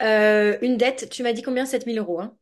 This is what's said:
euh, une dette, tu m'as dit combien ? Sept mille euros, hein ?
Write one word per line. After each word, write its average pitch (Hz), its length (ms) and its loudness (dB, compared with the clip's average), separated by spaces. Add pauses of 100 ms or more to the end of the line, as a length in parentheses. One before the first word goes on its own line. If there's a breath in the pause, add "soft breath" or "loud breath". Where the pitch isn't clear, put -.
euh, 214 600 4
une 247 140 0
dette, 247 340 -2
tu - 100 -10
m'as 240 120 -2
dit 302 100 -6
combien ? 254 240 -2
Sept 247 180 -4
mille 226 140 -4
euros, 175 200 -4
hein ? 208 220 -10